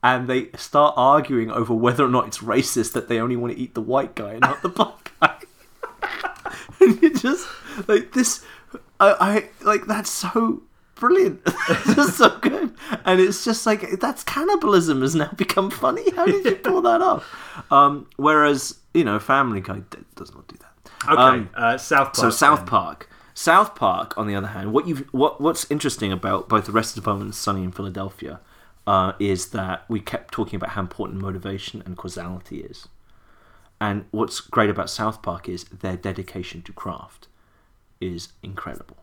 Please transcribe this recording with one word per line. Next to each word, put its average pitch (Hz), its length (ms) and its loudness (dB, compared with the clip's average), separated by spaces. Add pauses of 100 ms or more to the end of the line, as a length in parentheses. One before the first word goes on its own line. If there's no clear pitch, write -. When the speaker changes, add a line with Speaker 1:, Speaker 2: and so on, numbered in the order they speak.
Speaker 1:
And 127 240 2
they 127 280 -2
start 147 400 2
arguing 131 540 4
over 117 240 -2
whether 120 300 2
or 127 40 2
not 123 200 2
it's 104 100 -12
racist 113 540 0
that - 160 -6
they 117 120 0
only 123 160 -2
want 120 180 -4
to - 60 -14
eat 127 140 -10
the 113 80 -6
white 123 320 -2
guy 104 200 -10
and 120 80 -2
not 143 200 0
the 185 60 -2
black - 420 -4 (100)
guy. - 220 2
<laughs> - 1400 -10
And 370 220 6
you 320 120 6
just, 262 340 -2 (400)
like, 220 240 2
this, - 320 0 (560)
I, 196 200 8
I, 208 280 2 (160)
like, 208 220 2
that's 208 240 -4
so 226 520 -2 (320)
brilliant. 359 480 2
<laughs> - 260 -2
It's - 260 2
just 190 240 4
so - 200 6
good. 294 340 -2 (320)
And 185 160 4
it's 190 240 2
just 226 220 -2
like, 196 340 -2
that's - 240 -4
cannibalism 196 760 2
has 139 120 0
now 151 220 0
become 196 340 -2
funny. - 420 0
How 349 140 0
did 392 180 2
you 381 100 2
pull 370 280 0
that 339 200 4
off? - 220 0 (480)
Um, 143 340 4 (100)
whereas, 147 600 2 (160)
you 165 100 4
know, 104 140 0
Family 127 420 0
Guy 98 200 -10 (100)
d-, - 80 -18 (160)
does - 200 -18
not - 140 -20
do - 120 -20
that. - 500 -10
Speaker 2:
Okay, 156 100 6
Speaker 1:
Um, 127 340 4
Speaker 2:
uh, 117 240 0
South - 360 2
Park - 20 -2
Speaker 1:
so 117 140 4
South 147 300 4
Speaker 2:
then. - 80 -12
Speaker 1:
Park. 90 420 -2 (240)
South 196 400 4
Park, 92 420 -2
on 107 100 -4
the 101 80 -4
other 98 140 -4
hand, 101 240 -8
what 151 160 2
you've, 143 120 -4 (120)
what, 139 280 0
what's 156 300 0
interesting 131 420 -2
about 92 360 -4
both 107 200 0
Arrested 110 320 -2
Development 101 280 -4
and 101 60 -12
Sunny 98 300 -4
in 90 80 -6
Philadelphia, 95 680 -10 (460)
uh, 95 320 2
is 98 320 -2
that 92 380 -8
we 107 120 -4
kept - 320 -10
talking - 240 -6
about 92 140 -8
how 101 100 -8
important 95 400 -8
motivation 95 640 -10
and 90 120 -12
causality 90 640 -12
is. - 280 -18 (920)
And 104 300 -4
what's 107 300 -4
great 107 300 0
about 92 200 -4
South 110 320 -6
Park 87 260 -8
is 92 160 -10
their 95 320 -8
dedication 90 680 -10
to - 100 -16
craft. - 560 -14 (720)
Is 87 280 -10 (140)
incredible. - 600 -14